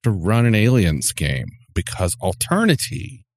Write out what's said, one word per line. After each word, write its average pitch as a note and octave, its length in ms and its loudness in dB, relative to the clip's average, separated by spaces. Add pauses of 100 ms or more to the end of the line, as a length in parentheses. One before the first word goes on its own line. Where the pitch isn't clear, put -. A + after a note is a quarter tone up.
to A2+ 80 2
run G#2 340 2
an A2+ 80 4
Aliens G#2+ 600 2
game C#2 340 -4 (260)
because - 480 -4
Alternity C3 1040 -2 (120)